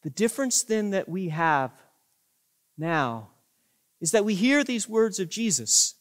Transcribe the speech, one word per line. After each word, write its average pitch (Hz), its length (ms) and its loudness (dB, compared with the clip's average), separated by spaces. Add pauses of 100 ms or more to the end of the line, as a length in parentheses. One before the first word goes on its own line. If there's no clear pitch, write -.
The 156 80 -10
difference 233 520 -2
then 214 280 -2
that 190 180 -2
we 180 220 -6
have 151 420 0 (1040)
now 135 520 -2 (720)
is 170 120 -2
that 208 120 4
we 214 100 0
hear 262 280 4
these 233 260 -4
words 220 300 2
of 180 100 -4
Jesus 180 720 0